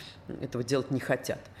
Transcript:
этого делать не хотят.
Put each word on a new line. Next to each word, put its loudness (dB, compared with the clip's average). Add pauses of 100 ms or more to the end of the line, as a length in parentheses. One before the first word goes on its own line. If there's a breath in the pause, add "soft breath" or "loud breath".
(400 loud breath)
этого -2
делать 4
не 4
хотят. 0 (200 loud breath)